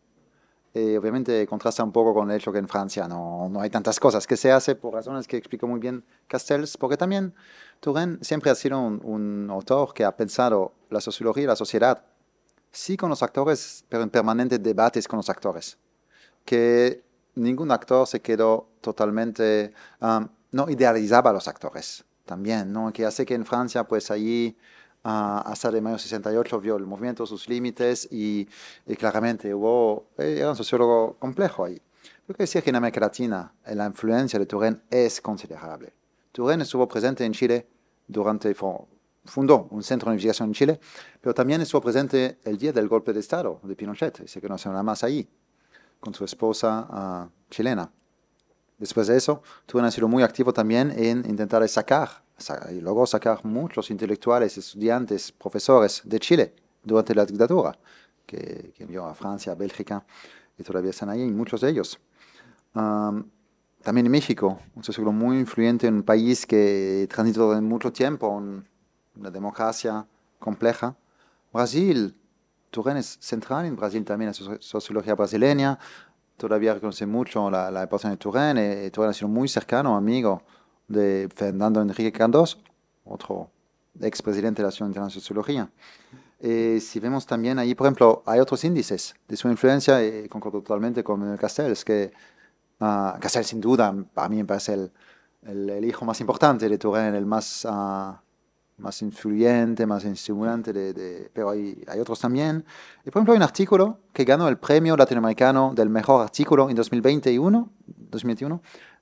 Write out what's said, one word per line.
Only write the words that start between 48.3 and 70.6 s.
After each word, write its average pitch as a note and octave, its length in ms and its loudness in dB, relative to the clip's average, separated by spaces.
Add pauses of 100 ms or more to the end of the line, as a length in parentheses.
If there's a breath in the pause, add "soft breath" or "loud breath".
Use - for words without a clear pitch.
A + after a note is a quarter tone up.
Después G#2 300 -2
de A#2+ 80 4
eso, C#3+ 260 0 (240 loud breath)
Turén A#2+ 200 0
ha A#2 40 0
sido A2+ 160 0
muy B2 160 4
activo B2 300 4
también A#2+ 440 0
en A#2 320 0
intentar G#2+ 400 2
sacar, C3+ 540 0 (140)
sa-, - 340 -12
y F2+ 100 -10
logró G#2 260 2
sacar A2 380 0
muchos A#2 460 -6
intelectuales, G#2+ 640 0
estudiantes, G#2+ 760 -4
profesores G#2+ 720 2
de G#2 160 -2
Chile C#3+ 340 2 (300)
durante A2 280 2
la G#2 140 4
dictadura, A2 500 2 (480 soft breath)
que, - 520 -14
que F2 80 -18
envió F2 200 -10
a E2 100 -10
Francia, G2 360 -8
a E2+ 60 -4
Bélgica, G2 500 -6 (500 loud breath)
y - 60 -14
todavía F#2 280 -2
están G2+ 200 -6
ahí, B2 180 -2
muchos A2 320 -2
de C3 100 2
ellos. A2+ 280 -2 (760 soft breath)
Am, G#2+ 540 -2 (540)
también A#2+ 240 2
en B2 60 4
México, G#2 480 0 (160)
un A2 80 -16
sociólogo G#2+ 280 -2
muy B2 280 0
influyente A#2 480 2
en A2+ 60 2
un G2+ 100 2
país A2+ 420 4
que G2 640 4
transitó A2 460 2
en G#2+ 80 0
mucho A#2 280 -2
tiempo C3 360 -2
un, G2+ 400 -8 (480)
una G2 160 -14
democracia G#2+ 720 -6 (320)
compleja. A#2 580 -2 (560)